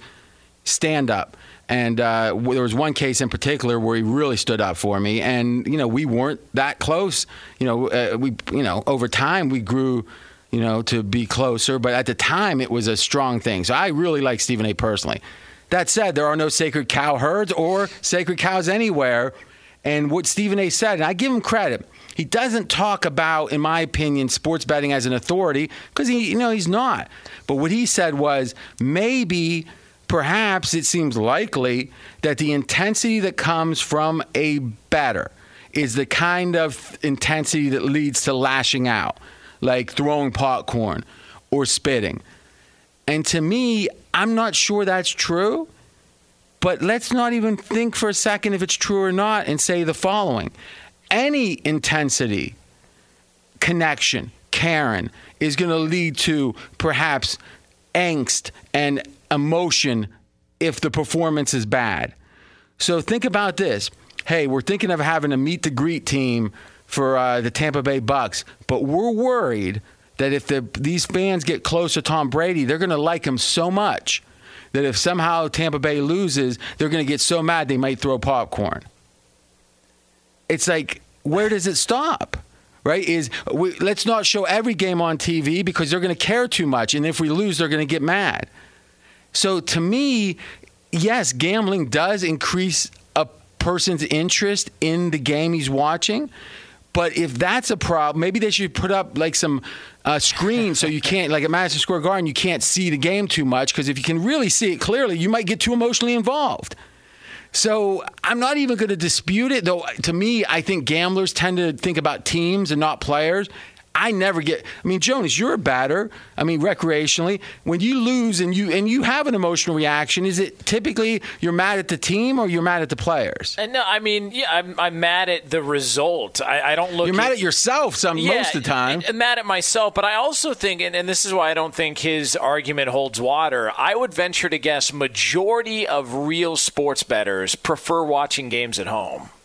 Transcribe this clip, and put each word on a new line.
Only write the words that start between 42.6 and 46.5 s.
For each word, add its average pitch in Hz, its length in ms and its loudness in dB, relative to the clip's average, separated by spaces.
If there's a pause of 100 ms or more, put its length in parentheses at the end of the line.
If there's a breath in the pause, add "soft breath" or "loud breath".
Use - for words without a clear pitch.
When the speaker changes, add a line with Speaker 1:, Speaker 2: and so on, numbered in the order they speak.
Speaker 1:
And 151 220 0
to 170 120 0
me, 214 480 0 (280)
I'm 214 180 2
not 226 220 0
sure 208 280 2
that's 185 280 0
true, 214 560 0 (920 soft breath)